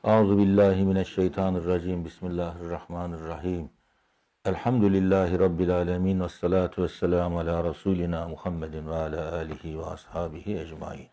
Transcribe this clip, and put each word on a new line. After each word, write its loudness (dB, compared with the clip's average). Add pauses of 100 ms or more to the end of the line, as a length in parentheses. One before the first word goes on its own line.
Euzu 6
billahi 6
mineşşeytanirracim. 0
Bismillahirrahmanirrahim. -6 (760)
Elhamdülillahi 2
Rabbil 2
alemin. 0
Vessalatu 0
vesselamu 0
ala -2
Resulina -2
Muhammedin -8
ve -4
ala -4
alihi -8
ve -8
ashabihi -8
ecmain. -12